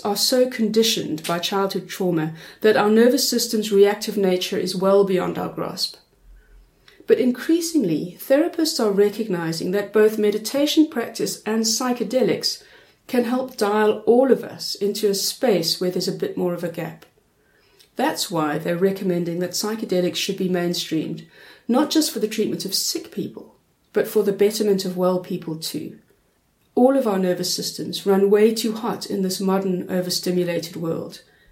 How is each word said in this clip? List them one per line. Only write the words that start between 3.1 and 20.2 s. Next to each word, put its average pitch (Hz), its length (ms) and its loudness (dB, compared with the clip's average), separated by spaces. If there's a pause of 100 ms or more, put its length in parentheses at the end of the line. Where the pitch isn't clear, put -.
system's 214 440 -2
reactive 202 440 4
nature 185 420 0
is 185 180 -4
well 196 280 4
beyond 175 320 0
our 180 120 -4
grasp. - 480 -6 (1120)
But - 100 6
increasingly, 247 1000 0
therapists 311 640 0
are 208 60 2
recognizing 185 840 0
that 202 200 -2
both 220 260 4
meditation 277 680 2
practice - 540 -6
and 220 200 0
psychedelics 240 1000 0 (460)
can 240 160 2
help 254 320 -4
dial 208 500 2
all 247 260 6
of 196 120 4
us - 320 -10
into 208 320 -2
a 196 60 0
space 190 680 0
where 180 100 0
there's 180 180 -4
a 180 40 -2
bit - 240 -6
more 180 180 -2
of 175 100 -6
a 170 40 -4
gap. 165 360 -10 (920)
That's 320 340 -2
why 151 280 -2
they're 170 180 -2
recommending 175 640 0
that 175 120 -4
psychedelics 196 640 -2
should 196 200 -4